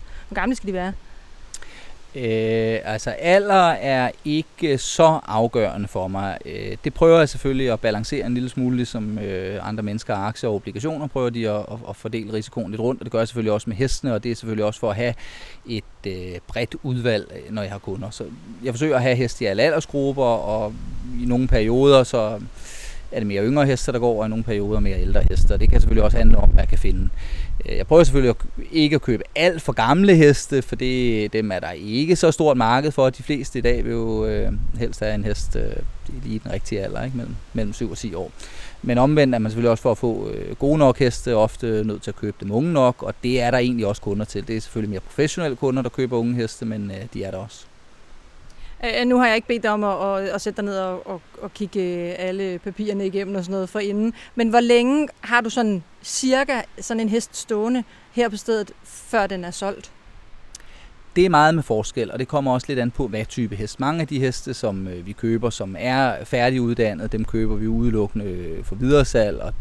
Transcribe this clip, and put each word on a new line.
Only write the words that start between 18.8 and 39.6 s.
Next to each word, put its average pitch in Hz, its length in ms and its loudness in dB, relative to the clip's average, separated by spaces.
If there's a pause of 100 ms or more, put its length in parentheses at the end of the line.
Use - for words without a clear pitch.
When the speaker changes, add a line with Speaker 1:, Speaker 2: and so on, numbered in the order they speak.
Speaker 2:
at 120 60 2
have 127 140 2
heste 123 280 -2
i 110 40 0
alle 101 160 2
aldersgrupper, 143 600 0
og 110 500 -2 (480)
i 123 40 -2
nogle 123 220 0
perioder, 127 560 6
så 110 360 -2 (720)
er - 80 -4
det 107 80 -2
mere 101 180 -2
yngre 139 200 2
heste, 135 260 0
der 123 80 -2
går, 117 200 2
og 110 60 -2
i 107 40 -2
nogle 110 140 -2
perioder 104 360 0
mere 95 220 2
ældre 95 280 6
heste. 92 240 6
Og 98 60 2
det - 100 8
kan - 120 10
selvfølgelig 110 220 6
også 107 140 6
handle 110 200 12
om, - 120 10
hvad - 140 10
jeg - 60 2
kan - 80 6
finde. 92 320 4 (560)
Øh, - 120 -2
jeg - 100 0
prøver 165 160 8
selvfølgelig 135 260 6
at 110 80 2
k-, - 340 -4
ikke 151 240 4
at 139 60 2
købe 113 220 0 (120)
alt 160 260 2
for 135 120 -2
gamle 170 420 6
heste, 147 460 6
for - 140 -6
det, 120 580 0
dem 107 180 -2
er 90 80 -4
der 80 120 -8
ikke 113 440 0
så 160 160 4
stort 147 260 2
marked 123 340 2
for. 131 180 2
De - 140 -6
fleste 139 360 -6
i - 20 -4
dag 120 220 2
vil 117 80 -4
jo, 113 340 -2
øh, 104 260 0 (280)
helst 117 200 -4
have 107 160 -2
en 104 80 -2
hest, - 320 -2
øh, 55 160 0 (520)
lige 113 120 -6
i - 20 -4
den - 140 -10
rigtige 98 320 -4
alder, 104 200 -6
ikke? 131 140 -6
Mellem, 113 180 -8 (180)
mellem 107 200 -2
syv 107 180 -6
og - 60 -10
ti 101 160 -10
år. 87 180 -8 (500)
Men 120 160 0
omvendt 139 380 4
er 113 40 0
man 110 120 -2
selvfølgelig 117 200 2